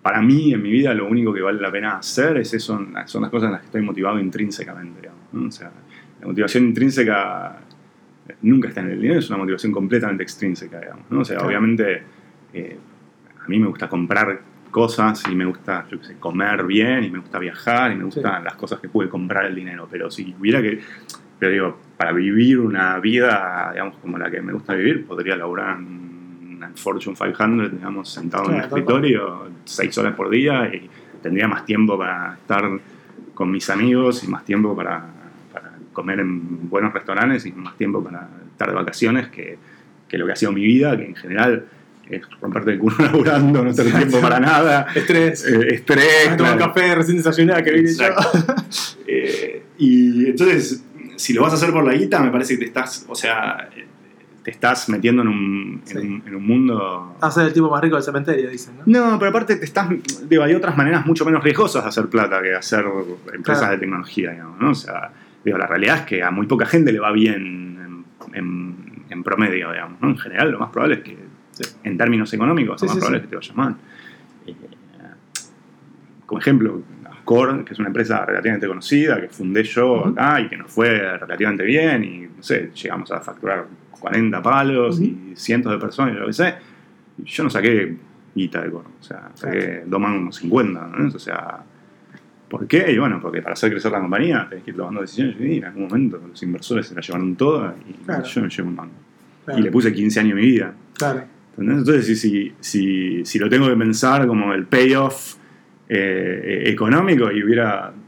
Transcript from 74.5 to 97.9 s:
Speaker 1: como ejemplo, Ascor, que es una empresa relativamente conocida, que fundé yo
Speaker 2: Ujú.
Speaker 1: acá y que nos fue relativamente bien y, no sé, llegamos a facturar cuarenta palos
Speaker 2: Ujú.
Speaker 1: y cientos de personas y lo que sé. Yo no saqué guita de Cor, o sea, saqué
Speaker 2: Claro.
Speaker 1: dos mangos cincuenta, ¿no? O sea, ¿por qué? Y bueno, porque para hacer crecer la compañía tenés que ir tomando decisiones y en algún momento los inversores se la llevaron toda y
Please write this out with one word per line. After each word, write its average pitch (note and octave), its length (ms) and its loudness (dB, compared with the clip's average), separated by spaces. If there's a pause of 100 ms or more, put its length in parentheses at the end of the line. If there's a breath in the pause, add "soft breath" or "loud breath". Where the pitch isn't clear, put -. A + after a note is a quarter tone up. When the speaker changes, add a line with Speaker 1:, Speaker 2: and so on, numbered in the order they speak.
Speaker 1:
como - 140 -6
ejemplo, A2 420 2 (280)
Ascor, C3 540 2
que - 80 -16
es G2 60 -14
una G#2 100 -4
empresa G#2+ 360 -2
relativamente G2+ 420 -2
conocida, A#2+ 540 0
que F2+ 80 -10
fundé G2 360 -2
yo B2 360 2
Speaker 2:
Ujú. F#2+ 100 2
Speaker 1:
acá C3+ 300 2
y G#2+ 80 -4
que - 80 -10
nos - 140 -16
fue G#2 480 2
relativamente F#2+ 460 -2
bien C3+ 400 2
y, F2+ 160 -10 (160)
no - 60 -20
sé, F2+ 320 -4
llegamos F#2 380 -8
a F2 80 -6
facturar G2 460 -6 (240)
cuarenta G#2 520 -2
palos C3 560 2
Speaker 2:
Ujú. F#2+ 60 2
Speaker 1:
y - 320 -4
cientos A#2+ 360 0
de - 60 -2
personas A2+ 360 -2
y G2+ 40 -8
lo G#2 80 -6
que A2 60 -4
sé. E3 220 0 (720 loud breath)
Yo - 200 -6
no C3 60 0
saqué G2+ 460 2 (380)
guita F2 280 -2
de E2 80 -6
Cor, E2+ 140 -12 (160)
o - 20 -20
sea, F#2+ 320 -16
saqué F2+ 240 -6
Speaker 2:
Claro. F2 280 -6
Speaker 1:
dos F#2 140 -2
mangos G2 360 -4
cincuenta, F2+ 580 0
¿no? C#3+ 140 0
O - 100 -6
sea, E2+ 420 -10 (920 soft breath)
¿por - 160 -8
qué? E3+ 260 2
Y A2 60 4
bueno, A#2 240 0
porque E2+ 180 -6
para E2+ 140 -6
hacer A2 160 0
crecer G#2 220 -4
la G#2 80 -2
compañía G#2 480 0
tenés F#2 160 -14
que F#2 80 -12
ir E2+ 40 -10
tomando F#2+ 240 -8
decisiones G#2 400 -4
y C#3+ 180 -2
en - 60 -8
algún F#2+ 240 -10
momento G#2 400 0
los F2 140 -16
inversores F#2 460 -4
se F2+ 60 -16
la F2 60 -10
llevaron F2+ 360 -4
toda B2+ 380 0 (140)
y - 60 -16 (100)